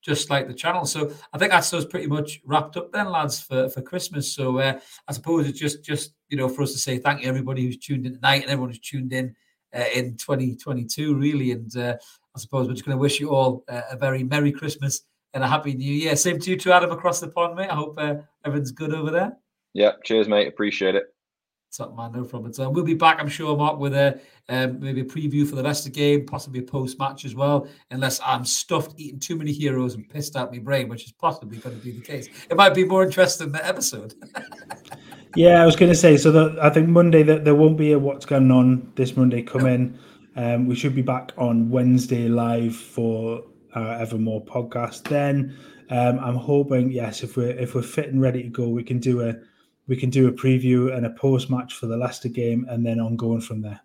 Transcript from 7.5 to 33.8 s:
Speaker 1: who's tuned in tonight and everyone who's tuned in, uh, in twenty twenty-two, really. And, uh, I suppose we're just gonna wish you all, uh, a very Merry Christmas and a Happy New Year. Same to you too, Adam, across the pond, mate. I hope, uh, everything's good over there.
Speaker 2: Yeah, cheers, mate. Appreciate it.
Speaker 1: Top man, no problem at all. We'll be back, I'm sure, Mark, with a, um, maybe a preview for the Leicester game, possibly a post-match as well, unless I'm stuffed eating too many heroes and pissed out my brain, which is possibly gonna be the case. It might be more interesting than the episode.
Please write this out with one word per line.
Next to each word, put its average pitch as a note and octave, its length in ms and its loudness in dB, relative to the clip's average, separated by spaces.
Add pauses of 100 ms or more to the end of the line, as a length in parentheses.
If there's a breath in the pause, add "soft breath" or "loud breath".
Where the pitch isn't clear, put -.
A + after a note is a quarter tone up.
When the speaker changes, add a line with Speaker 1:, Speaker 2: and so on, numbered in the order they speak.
Speaker 1:
who's B2 140 -6
tuned C3 260 -6
in B2+ 120 -10
tonight C3+ 260 0
and C3 80 -8
everyone B2+ 180 -4
who's A#2 120 -14
tuned C3 340 -8
in, B2+ 200 -4 (400)
uh, B2 100 -4 (100)
in B2 240 -4
twenty B2+ 380 -4
twenty-two, C#3+ 580 -4
really. C#3 380 0
And, A2+ 220 -10
uh, B2 220 -4 (400 soft breath)
I - 20 -14
suppose C3 280 -4
we're B2+ 80 -4
just - 100 -12
gonna C3+ 140 -4
wish C#3+ 220 0
you D3 100 -6
all, C3 380 0
uh, A#2+ 140 -8 (100)
a B2+ 40 -12
very C3 280 -2
Merry C#3+ 280 0
Christmas - 520 -6 (280)
and C3 100 -6
a B2+ 60 -2
Happy C#3+ 240 -2
New C3+ 200 -4
Year. D3+ 240 0
Same E3 240 0
to F#3 100 -6
you F#3 80 -2
too, F3+ 140 2
Adam, F3 180 6
across F3 300 -2
the E3 80 -12
pond, E3+ 280 -2
mate. F#3+ 140 -6
I D#3+ 40 -2
hope, D3+ 220 -6
uh, D3 200 -4 (280)
everything's C#3 280 -4
good D#3 200 -6
over D#3 180 -4
there. F#3 280 -2 (340)
Speaker 2:
Yeah, G#2 200 2 (120)
cheers, A2 240 0
mate. G#2 200 2
Appreciate G2 480 -2
it. - 160 -4 (640)
Speaker 1:
Top A#2 200 -14
man, A#2 160 -12
no B2 120 -8
problem A#2 260 -12
at - 100 -16
all. C3 120 -4
We'll E3 120 -2
be E3 100 0
back, D#3+ 260 4
I'm D3 80 -4
sure, D3+ 280 -4
Mark, D3 220 0
with C#3 160 -4
a, C#3 260 2 (280 loud breath)
um, B2+ 320 -4
maybe C3+ 200 -6
a B2+ 40 -4
preview D3 440 -2
for C#3+ 80 -8
the C3 60 -4
Leicester C#3+ 280 -4
game, C#3+ 340 2
possibly C#3 360 -10
a - 20 -8
post-match C3+ 600 -6
as A#2+ 100 -12
well, C#3 320 0 (240 loud breath)
unless C3 340 -4
I'm B2+ 200 -2
stuffed - 520 -4
eating C#3+ 220 -14
too E3 180 -8
many D3 160 -4
heroes C3 420 -2
and G#2+ 140 -14
pissed C#3+ 280 -10
out B2 160 -6
my B2 60 -14
brain, B2 300 -4
which A#2 160 -14
is - 80 -20
possibly A#2 460 -6
gonna A2+ 180 -14
be A#2+ 160 -14
the A2 80 -14
case. - 280 -12 (200 loud breath)
It E3 80 -2
might F#3+ 180 8
be F#3 100 4
more F#3+ 200 4
interesting F3+ 460 2
than D#3 100 -6
the D#3 60 -6
episode. F3+ 480 -6 (200)